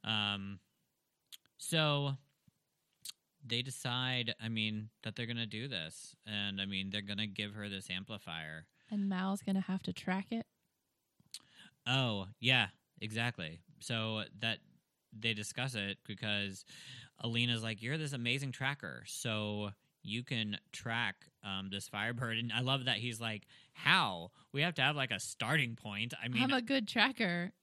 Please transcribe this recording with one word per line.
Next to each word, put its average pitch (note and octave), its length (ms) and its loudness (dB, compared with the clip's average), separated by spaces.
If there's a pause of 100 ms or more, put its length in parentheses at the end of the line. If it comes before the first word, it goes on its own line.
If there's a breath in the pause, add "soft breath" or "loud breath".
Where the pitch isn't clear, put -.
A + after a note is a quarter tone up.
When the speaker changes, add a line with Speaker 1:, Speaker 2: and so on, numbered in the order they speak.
Speaker 1:
Um, G2+ 560 -2 (960)
so C#3+ 580 2 (1300)
they A#2 160 0
decide, B2+ 800 0
I A2+ 60 -2
mean, G#2+ 400 0 (140)
that A2 140 -4
they're A#2 100 -2
gonna A#2 200 -2
do G#2+ 220 -6
this. E2 460 -8 (120)
And, G2+ 360 0
I - 40 0
mean, G2 240 0
they're G#2 120 0
gonna G#2 240 -2
give G#2 300 -4
her G#2 120 -6
this G2 220 -8
amplifier. E2 760 -6 (240 soft breath)
Speaker 2:
And G3+ 180 2
Mal's F#3+ 340 0
gonna F#3+ 180 2
have F#3 220 -2
to F#3 100 -4
track F#3+ 380 -2
it. A3+ 160 -4 (1400 loud breath)
Speaker 1:
Oh, A#2+ 400 4 (140)
yeah, A#2+ 280 6 (320)
exactly. G#2+ 600 -2 (200)
So A2 440 0 (160)
that A2+ 180 0 (600)
they A2 160 2
discuss B2 400 -4
it G2 320 -2
because G2+ 580 -2 (560 loud breath)
Alina's A#2 420 2
like, A2 200 -4
"You're C3 160 -2
this D3 140 -4
amazing B2+ 400 0
tracker, A#2+ 540 -4
so G#2 640 -2 (320)
you A2+ 200 -4
can A2 360 -2 (140)
track, A2+ 540 -2 (160)
um, F#2+ 280 -4
this G2 180 -6
Firebird." A2+ 500 -2
And A#2 140 -2
I A#2 80 2
love C3 260 2
that A2+ 120 2
he's A#2 220 -4
like, A2 260 -4 (260 loud breath)
"How? A2 580 4 (220 soft breath)
We C#3 100 2
have E3+ 120 2
to F3 80 4
have, D3 140 6
like, C3 140 0
a G2+ 100 0
starting B2 560 2
point." G#2+ 360 -4 (100)
I A#2 60 -2
mean, G#3+ 140 4
Speaker 2:
"I'm C4 100 4
a B3+ 100 4
good B3 260 0
tracker G3+ 640 4 (100)